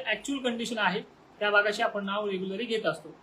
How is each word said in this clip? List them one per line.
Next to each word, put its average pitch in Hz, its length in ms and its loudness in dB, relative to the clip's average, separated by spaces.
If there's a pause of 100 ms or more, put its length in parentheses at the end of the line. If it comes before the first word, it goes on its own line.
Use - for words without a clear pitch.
ॲक्च्युअल 247 380 -2
कंडिशन 233 340 -2
आहे 202 240 2 (380)
त्या 208 100 2
भागाचे 208 340 4
आपण 208 220 0
नाव 202 240 -2
रेग्युलरली 190 360 -4
घेत 220 200 -2
असतो. 156 240 0 (140)